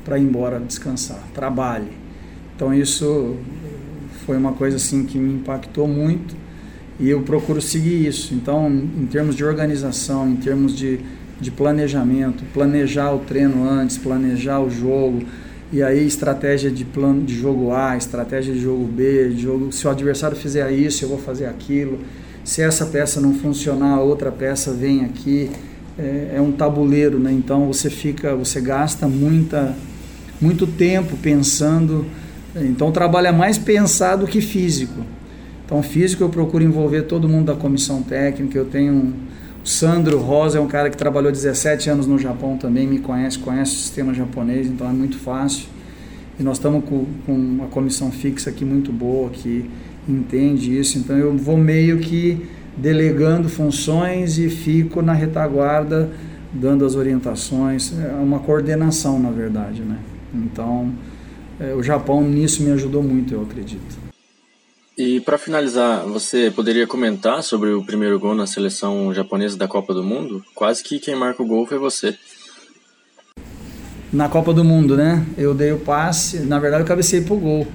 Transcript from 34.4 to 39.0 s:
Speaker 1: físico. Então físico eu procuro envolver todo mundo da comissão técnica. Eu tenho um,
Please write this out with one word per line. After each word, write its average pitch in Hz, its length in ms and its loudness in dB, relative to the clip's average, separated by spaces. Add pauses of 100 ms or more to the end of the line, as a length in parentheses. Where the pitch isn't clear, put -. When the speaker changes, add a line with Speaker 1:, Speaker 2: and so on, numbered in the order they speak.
Speaker 1:
físico. 139 600 0 (640)
Então 147 160 0
físico 180 400 2
eu 175 80 4
procuro 160 340 2
envolver 156 400 4
todo 160 260 0
mundo 156 160 4
da 147 100 0
comissão 139 480 0
técnica. 139 540 -2
Eu 131 80 0
tenho 143 280 2
um, 131 200 4 (500)